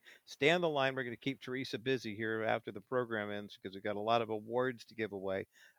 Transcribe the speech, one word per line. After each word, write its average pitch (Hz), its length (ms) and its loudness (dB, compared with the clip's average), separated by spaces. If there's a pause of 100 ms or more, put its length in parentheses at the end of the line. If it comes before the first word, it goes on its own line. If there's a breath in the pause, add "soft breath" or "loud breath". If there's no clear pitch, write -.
(260 loud breath)
Stay - 260 4
on 180 100 4
the 170 80 4
line. 135 260 2
We're 131 80 -2
gonna 120 140 -6
keep 135 240 -4
Teresa 127 360 -4
busy 117 380 -2
here 110 280 -2
after 113 280 0
the 104 100 -8
program 113 500 -2
ends 104 300 -8
because 95 140 -10
we've 98 80 -10
got 104 140 -2
a 104 40 -4
lot 117 200 4
of 110 80 -2
awards 117 560 -2
to 110 100 -20
give 107 160 -2
away, 95 360 -2 (320 soft breath)